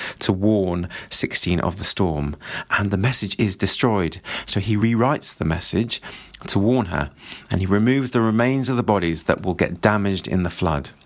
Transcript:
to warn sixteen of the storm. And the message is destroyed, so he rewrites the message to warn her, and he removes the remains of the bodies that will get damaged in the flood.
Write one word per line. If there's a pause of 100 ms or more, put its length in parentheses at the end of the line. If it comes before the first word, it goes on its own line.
(200)
to
warn (220)
sixteen
of
the
storm. (340)
And
the
message
is
destroyed, (260)
so
he
rewrites
the
message (460)
to
warn
her, (400)
and
he
removes
the
remains
of
the
bodies
that
will
get
damaged
in
the
flood. (160)